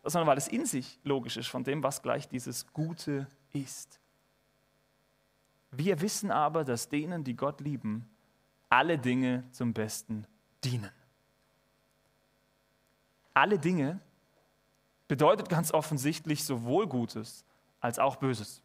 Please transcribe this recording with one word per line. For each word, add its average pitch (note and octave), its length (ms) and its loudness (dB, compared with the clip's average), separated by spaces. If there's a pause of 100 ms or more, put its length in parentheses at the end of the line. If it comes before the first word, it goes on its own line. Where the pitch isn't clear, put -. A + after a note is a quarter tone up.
Sondern D#3+ 240 2
weil C#3 100 6
es D3 100 -4
in B3+ 180 -2
sich C3+ 380 -6
logisch C3 340 -2
ist A#2+ 100 -8
von B2+ 160 -6
dem, C3+ 200 -2
was C3+ 180 -2
gleich B2 260 -2
dieses B2+ 460 -8
Gute D3+ 540 -4 (260)
ist. - 460 -10 (1700)
Wir D3+ 300 0
wissen G3+ 300 -2
aber, D3+ 320 2
dass A#2+ 260 -4
denen, D#3 340 -4
die B2+ 120 -4
Gott C#3+ 260 -4
lieben, A#2 480 -4 (600)
alle D3 280 6
Dinge B2+ 540 2
zum A#2 220 -2
Besten A2 520 -6 (380)
dienen. A#2+ 280 -4 (2500)
Alle E3+ 240 6
Dinge E3 400 0 (1080)
bedeutet D3+ 400 6
ganz E3+ 240 0
offensichtlich D3+ 720 0
sowohl C3+ 440 0
Gutes A#2 580 -6 (340)
als A#2 200 -2
auch C3+ 180 4
Böses. B2 480 -2